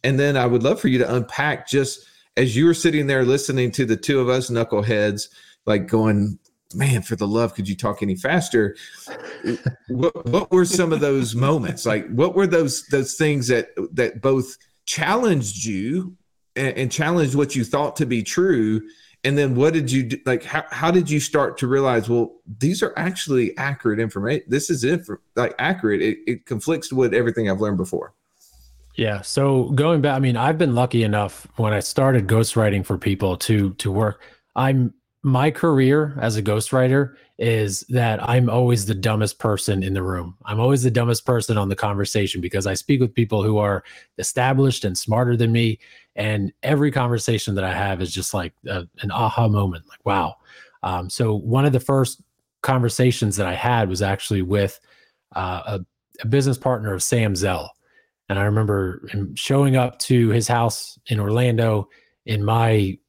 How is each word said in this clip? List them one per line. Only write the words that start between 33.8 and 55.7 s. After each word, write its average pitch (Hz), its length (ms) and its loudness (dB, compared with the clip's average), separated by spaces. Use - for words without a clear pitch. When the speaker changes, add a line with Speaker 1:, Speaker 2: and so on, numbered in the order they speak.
Speaker 2:
work. 104 300 -2
I'm, 131 360 2
my 139 280 2
career 143 680 2
as 113 160 0
a 107 80 -2
ghostwriter 127 720 0
is 110 500 -2
that 117 400 0
I'm 120 220 2
always 120 380 2
the 107 80 -2
dumbest 107 440 -2
person 101 440 -2
in 95 100 -2
the 95 100 -2
room. 90 400 -6
I'm 107 160 -4
always 127 240 2
the 123 80 2
dumbest 117 340 0
person 113 320 0
on 98 120 0
the 98 80 -2
conversation 101 640 -2
because 95 260 -4
I 95 60 -2
speak 135 260 0
with 123 140 2
people 110 280 0
who 107 160 2
are 101 280 0
established 131 680 0
and 92 140 -2
smarter 120 400 0
than 113 160 2
me. 117 260 2
And 104 340 -2
every 143 300 2
conversation 117 640 0
that 95 80 -2
I 92 100 -2
have 98 280 -2
is 87 120 -6
just 92 200 -6
like 87 200 -6
a, 90 180 -6
an 101 100 -6
aha 113 360 0
moment, 98 400 0
like, - 180 -18
wow. 95 300 -2
Um, 92 260 -6
so 110 260 0
one 117 280 0
of 147 80 4
the 127 80 2
first 135 420 -2
conversations 120 760 0
that 98 100 -2
I 90 60 -4
had 117 340 0
was 92 140 -4
actually 98 400 -2
with, 98 360 -2
uh, 92 280 -6
a, 95 200 -8